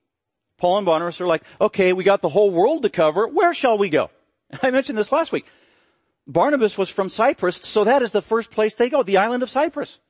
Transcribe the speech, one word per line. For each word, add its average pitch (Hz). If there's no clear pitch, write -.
Paul 180
and 208
Barnabas 165
are 180
like, 165
"Okay, 185
we 185
got 202
the 175
whole 202
world 240
to 214
cover. 170
Where 349
shall 226
we 196
go?" 139
<laughs> -
I -
mentioned 254
this 208
last 320
week. 147
Barnabas 214
was 190
from 190
Cyprus, 208
so -
that 262
is 220
the 202
first 226
place 220
they 240
go, 277
the 190
island 233
of 247
Cyprus. 294